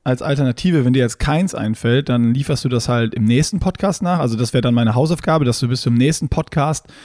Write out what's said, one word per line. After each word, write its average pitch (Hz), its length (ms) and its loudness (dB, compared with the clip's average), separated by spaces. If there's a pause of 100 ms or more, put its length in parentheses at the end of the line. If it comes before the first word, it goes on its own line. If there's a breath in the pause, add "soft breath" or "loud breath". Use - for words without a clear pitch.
als 127 180 -2
Alternative, 143 600 0
wenn 123 80 4
dir 135 80 2
jetzt 120 180 -2
keins 160 360 -2
einfällt, 120 540 -2
dann 117 240 2
lieferst 139 320 -2
du 139 40 0
das 120 200 -2
halt 117 260 0
im 110 100 0
nächsten 127 340 2
Podcast 190 440 -2
nach. 175 180 0
Also 120 160 -2
das 117 180 -2
wär 135 60 2
dann 120 140 2
meine 117 200 2
Hausaufgabe, 160 500 0
dass 120 140 0
du 131 100 -2
bis 127 140 -2
zum 117 120 0
nächsten 135 340 2
Podcast 156 580 -2 (180 loud breath)